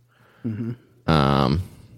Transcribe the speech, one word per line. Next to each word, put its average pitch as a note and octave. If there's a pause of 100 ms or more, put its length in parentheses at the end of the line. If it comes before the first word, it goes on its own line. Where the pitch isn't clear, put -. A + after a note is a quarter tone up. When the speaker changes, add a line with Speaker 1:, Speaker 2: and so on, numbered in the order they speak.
(460)
Speaker 1:
Mm-hmm. A2+ (400)
Speaker 2:
Um, C#2 (360)